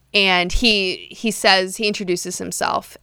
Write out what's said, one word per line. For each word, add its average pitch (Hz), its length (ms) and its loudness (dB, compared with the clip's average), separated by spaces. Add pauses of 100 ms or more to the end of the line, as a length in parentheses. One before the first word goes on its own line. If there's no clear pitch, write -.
(140)
And 180 380 2
he, 190 580 0
he 220 220 -4
says, 190 440 2
he 214 120 -2
introduces 180 500 -4
himself, - 640 -4